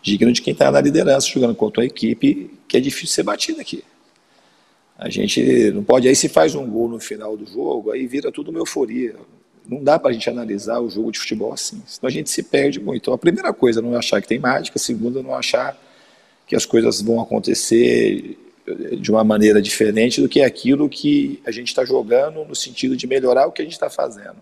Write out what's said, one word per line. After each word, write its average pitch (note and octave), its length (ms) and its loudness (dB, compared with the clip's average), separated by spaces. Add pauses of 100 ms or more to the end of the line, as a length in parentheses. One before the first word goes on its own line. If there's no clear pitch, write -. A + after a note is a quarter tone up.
digno G#2 280 2
de A#2+ 100 -2
quem C#3+ 100 -2
tá C#3 160 2
na C#3 120 4
liderança, C#3+ 480 2
jogando A#2+ 260 0
contra G#2+ 260 -2
uma B2 60 0
equipe C3+ 800 -2
que - 100 0
é B2 40 6
difícil C#3 340 -4
ser D#3+ 80 -2
batida - 400 -4
aqui. - 220 -12 (1120)
A - 100 -10
gente A#2+ 640 2
não G2+ 140 -4
pode, B2+ 240 6
aí C3+ 80 6
se D3+ 120 0
faz D#3+ 280 2
um C3+ 120 -6
gol A2+ 200 -2
no A#2 100 -10
final G#2+ 380 -10
do G#2 100 -14
jogo, A#2 460 -6
aí C3 160 -4
vira B2+ 240 -6
tudo - 180 -10
uma E3 80 -8
euforia. B2 560 -4 (500)
Não C3+ 200 -10
dá D3+ 160 6
pra D3 100 2
gente A2+ 180 -4
analisar A2+ 520 -6
o A#2 100 -4
jogo A2 220 -4
de - 80 -8
futebol G#2+ 320 -6
assim, - 340 -10
senão - 220 -8
a - 20 0
gente D#3 180 -6
se - 140 -4
perde C#3 380 0
muito. C#3+ 220 -6
Então B2+ 120 0
a A#2+ 40 -4
primeira B3 340 0
coisa A#2 260 2
é A2 40 -2
não A#2+ 140 -4
achar A2 240 0
que - 60 -12
tem A#2+ 140 -2
mágica, C3+ 360 -2
a - 60 -4
segunda B2 380 -4
é - 20 -12
não C3 140 -6
achar B2+ 440 -2 (680)
que G#2+ 80 0
as G#2+ 100 0
coisas A2+ 340 2
vão A#2 200 0
acontecer A2+ 1160 0 (640)
de F#2+ 120 -6
uma A2 120 4
maneira G#2+ 400 6
diferente A2 580 2
do C3+ 80 2
que C#3+ 140 4
aquilo C#3 460 2
que C#3+ 580 0
a A#2 60 -8
gente A#2+ 200 -8
tá C3 120 0
jogando C3 600 0
no - 120 -12
sentido B2+ 400 -4
de B2+ 100 -8
melhorar B2+ 400 2
o F3 60 -4
que D#3+ 100 -8
a - 20 -4
gente E3 140 -12
tá D#3 100 -4
fazendo G2+ 540 -8